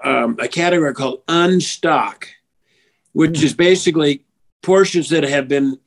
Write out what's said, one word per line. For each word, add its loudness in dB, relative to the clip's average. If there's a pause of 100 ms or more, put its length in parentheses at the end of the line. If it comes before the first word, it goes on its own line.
um, 0
a -4
category 0
called -6
unstock, 0 (840)
which 0
is 2
basically 0 (380)
Porsches 2
that 0
have -2
been -2